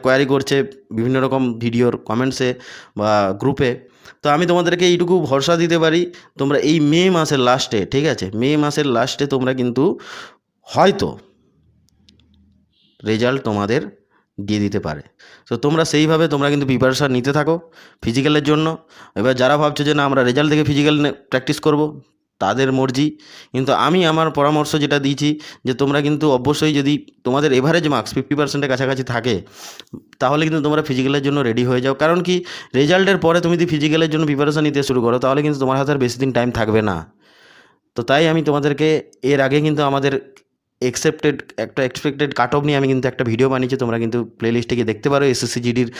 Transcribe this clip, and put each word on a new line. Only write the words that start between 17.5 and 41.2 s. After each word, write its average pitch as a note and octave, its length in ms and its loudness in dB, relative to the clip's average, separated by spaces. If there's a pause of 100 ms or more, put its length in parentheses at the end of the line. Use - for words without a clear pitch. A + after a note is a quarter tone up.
ফিজিক্যালের C#3 480 0
জন্য। D#3 160 2 (540)
এবার B2+ 200 2
যারা C3+ 220 4
ভাবছো D3 260 0
যে D3+ 100 2
না C#3+ 100 2
আমরা C3+ 200 2
রেজাল্ট C#3+ 240 2
দেখে D3+ 180 2
ফিজিক্যাল D3 340 2
নে-, C#3+ 120 -2 (140)
প্র্যাকটিস C3+ 360 -2
করবো, D3+ 200 2 (560)
তাদের A#2 260 2 (100)
মর্জি। C3 280 0 (480)
কিন্তু B2+ 180 0 (140)
আমি F3 140 2 (100)
আমার D#3+ 180 2 (100)
পরামর্শ D3 340 0 (120)
যেটা C#3+ 200 0
দিয়েছি C#3 240 -2 (380)
যে B2+ 140 0
তোমরা C#3+ 260 2
কিন্তু D3 200 0 (120)
অবশ্যই D3 400 0
যদি C#3+ 160 0 (320)
তোমাদের C#3+ 280 2
অ্যাভারেজ D3+ 380 2
মার্কস A2+ 240 -2
ফিফটি C#3 220 -2
পার্সেন্টের C#3+ 340 -2
কাছাকাছি C3 400 -2
থাকে, A#2 220 -2 (880)
তাহলে C#3+ 240 2
কিন্তু D#3 200 0
তোমরা D3+ 220 2
ফিজিক্যালের C3+ 380 0
জন্য C#3+ 120 0 (100)
রেডি A#2+ 220 0
হয়ে B2 140 0
যাও। C3+ 180 0
কারণ E3+ 240 2
কি, F3+ 80 0 (440)
রেজাল্টের F#3 460 4
পরে E3+ 200 4
তুমি E3+ 120 2
যদি E3+ 160 2
ফিজিক্যালের D#3 400 2
জন্য D#3 180 0
প্রিপারেশন D3 380 0
নিতে C#3 200 0
শুরু B2+ 160 0
করো, A#2 200 2
তাহলে C3+ 200 2
কিন্তু D3 180 -2
তোমার C3 160 0
হাতে C#3 160 0
আর C3+ 100 -2
বেশি A#2 180 -2
দিন C3+ 140 0
টাইম B2 120 2 (100)
থাকবে A2 220 2 (100)
না। F2+ 60 -2 (1000)
তো A#2+ 120 -4
তাই C#3 140 4 (100)
আমি E3 160 0
তোমাদেরকে D3 400 0 (420)
এর C#3+ 160 4
আগে C#3 200 0
কিন্তু D3 240 0
আমাদের C#3 220 0 (720)
অ্যাকসেপ্টেড, C#3 540 0 (280)